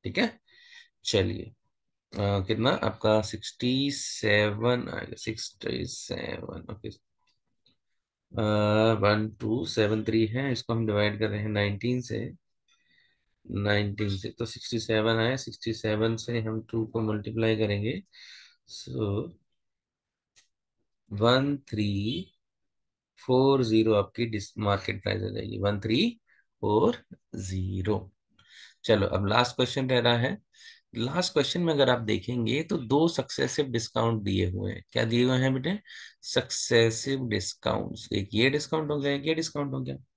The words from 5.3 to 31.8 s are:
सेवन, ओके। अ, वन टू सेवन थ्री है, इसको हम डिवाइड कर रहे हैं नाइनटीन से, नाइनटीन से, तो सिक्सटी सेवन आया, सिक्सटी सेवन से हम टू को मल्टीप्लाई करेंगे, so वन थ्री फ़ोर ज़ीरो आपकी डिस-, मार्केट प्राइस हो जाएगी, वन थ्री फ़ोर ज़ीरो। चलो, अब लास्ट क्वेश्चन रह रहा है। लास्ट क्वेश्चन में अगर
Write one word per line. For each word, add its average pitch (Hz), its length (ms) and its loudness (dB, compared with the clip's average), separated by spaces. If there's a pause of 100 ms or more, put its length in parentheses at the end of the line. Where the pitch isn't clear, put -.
सेवन, - 880 -10
ओके। 110 180 -10 (1400)
अ, 107 680 4
वन 107 300 4 (100)
टू 113 260 -2
सेवन 107 380 2
थ्री 113 220 2
है, 127 260 -2
इसको 117 220 -4
हम 113 120 0
डिवाइड 104 340 0
कर 107 100 0
रहे 104 100 -2
हैं 107 100 -2
नाइनटीन 104 520 0
से, 113 320 -6 (1160)
नाइनटीन 101 680 0
से, 95 120 -8
तो - 160 -6
सिक्सटी - 340 -6
सेवन 110 360 2
आया, 113 200 0
सिक्सटी 117 380 -8
सेवन 110 420 0
से 117 260 -4
हम 110 200 -4
टू 113 240 -4
को 113 160 -4
मल्टीप्लाई 110 540 0
करेंगे, 107 480 -2 (680)
so 107 600 -4 (1800)
वन 127 440 2 (120)
थ्री 107 200 -2 (1300)
फ़ोर 131 460 4
ज़ीरो 110 320 4
आपकी 104 320 0
डिस-, 107 320 -6
मार्केट 101 440 0
प्राइस 101 180 -2
हो 101 80 -4
जाएगी, 107 300 -6
वन 101 200 0
थ्री 139 400 0 (440)
फ़ोर 110 340 4 (400)
ज़ीरो। 95 760 -2 (720)
चलो, 101 220 4
अब 98 200 0
लास्ट 120 280 2
क्वेश्चन 131 340 0
रह 123 100 4
रहा 120 180 4
है। 135 200 0 (600)
लास्ट 143 360 -2
क्वेश्चन 156 280 2
में 165 120 2
अगर 139 160 4